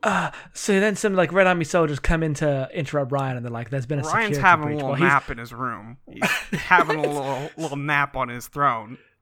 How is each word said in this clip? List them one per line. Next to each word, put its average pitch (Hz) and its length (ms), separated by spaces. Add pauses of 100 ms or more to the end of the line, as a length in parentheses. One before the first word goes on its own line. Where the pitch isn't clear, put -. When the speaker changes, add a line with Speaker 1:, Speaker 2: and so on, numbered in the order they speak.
Speaker 1:
uh, 185 280 (220)
so 196 260
then 190 160
some, 196 200
like, 170 180
Red 185 140
Army 175 180
soldiers 156 340
come 160 240
in 156 120
to 139 380
interrupt 143 380
Ryan, 135 240
and 120 100
they're 120 60
like, 117 180
"There's 131 160
been 143 140
a 135 40
Speaker 2:
Ryan's 160 340
Speaker 1:
security 139 40
Speaker 2:
having 165 260
Speaker 1:
breach." 147 60
Speaker 2:
a - 40
little 139 140
Speaker 1:
Well, 139 80
he's 165 100
Speaker 2:
nap 139 220
in 123 60
his 117 160
room. 117 440 (120)
He's - 140
<laughs> - 280 (100)
having 160 380
a - 20
little, 143 560
little 156 200
nap 143 380
on 127 140
his 120 180
throne. 123 500 (240)